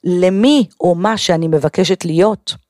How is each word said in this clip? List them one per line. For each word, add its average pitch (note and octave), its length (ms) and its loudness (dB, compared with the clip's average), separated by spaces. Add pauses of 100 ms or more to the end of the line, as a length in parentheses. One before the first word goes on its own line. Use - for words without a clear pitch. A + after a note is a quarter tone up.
למי F#3+ 640 2 (140)
או F3 140 2
מה G3+ 220 -2
שאני E3 300 -2
מבקשת D#3+ 580 -2
להיות. F3 500 -2 (140)